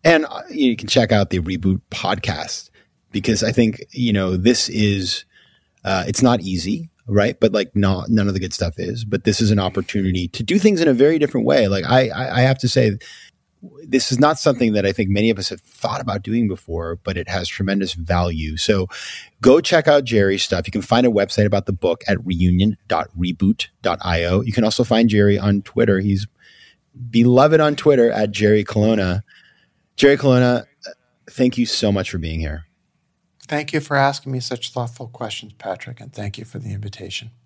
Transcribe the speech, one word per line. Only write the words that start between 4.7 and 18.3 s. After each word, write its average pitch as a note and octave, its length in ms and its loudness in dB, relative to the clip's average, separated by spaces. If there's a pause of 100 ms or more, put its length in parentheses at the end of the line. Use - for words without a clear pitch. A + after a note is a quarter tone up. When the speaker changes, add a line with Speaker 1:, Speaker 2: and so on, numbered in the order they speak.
Speaker 1:
uh, F#2+ 240 -4
it's - 160 0
not A#2+ 180 4
easy, F#2+ 480 -6 (160)
right? G#2 340 0
But, G#2+ 120 4
like, G2+ 240 -2
not, G2 340 0
none G#2 180 2
of G2 60 -2
the F#2 60 -4
good F#2 140 -6
stuff - 260 -6
is, A2 260 -8
but - 200 -6
this G#2+ 160 0
is G#2+ 100 2
an G#2 80 4
opportunity F#2 720 -2
to - 120 -10
do E3 160 -2
things F#3 240 2
in E3 60 2
a C3+ 60 4
very D3+ 260 4
different B2+ 260 0
way. B2+ 220 4
Like, G2 180 -2
I, B2+ 240 2
I, A#2 280 -6
I B2 40 4
have C3 180 2
to B2 80 -2
say, A2 300 2 (840)
this - 280 0
is B2 60 0
not D3 220 2
something A#2+ 340 0
that G2 140 0
I G2 40 2
think G2 200 -2
many G#2+ 180 2
of G#2+ 80 0
us F#2+ 120 -8
have F2+ 120 -12
thought - 400 -8
about G#2 220 -6
doing A2+ 240 -2
before, E2 560 -8
but F#2+ 120 -6
it F2 140 -8
has F#2 180 -4
tremendous G2 460 -4
value. E2 640 -2